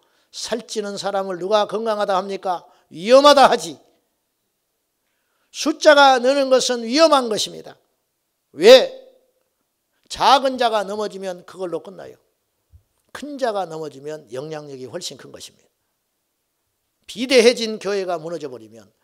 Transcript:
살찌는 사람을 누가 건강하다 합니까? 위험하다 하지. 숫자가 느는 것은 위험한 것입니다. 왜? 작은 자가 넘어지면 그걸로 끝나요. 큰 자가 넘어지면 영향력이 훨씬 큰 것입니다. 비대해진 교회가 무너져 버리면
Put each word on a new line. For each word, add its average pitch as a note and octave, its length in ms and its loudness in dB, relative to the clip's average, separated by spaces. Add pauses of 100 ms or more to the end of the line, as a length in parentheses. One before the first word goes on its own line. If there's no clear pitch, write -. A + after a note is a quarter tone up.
(320)
살찌는 G#3+ 680 -8
사람을 F#3+ 400 -6
누가 G3 300 0
건강하다 G#3 480 -4
합니까? F#3+ 500 -6 (240)
위험하다 C4 600 6
하지. E3+ 300 -4 (1700)
숫자가 C#4+ 680 4
느는 C4+ 300 0
것은 B3 340 0
위험한 C4+ 460 2
것입니다. E3 480 -8 (760)
왜? G3+ 600 6 (960)
작은 B3+ 480 2
자가 A3 260 0
넘어지면 F#3+ 640 -10
그걸로 E3+ 380 -10
끝나요. D3 320 -20 (960)
큰 C#4+ 260 -14
자가 G#3+ 280 -4
넘어지면 D3+ 680 -14
영향력이 C#3+ 540 -12
훨씬 C#3+ 320 -14
큰 C#3 140 -20
것입니다. - 360 -20 (1400)
비대해진 A#3 720 0
교회가 F#3+ 380 -6
무너져 D#3 320 -12
버리면 A2 420 -20 (120)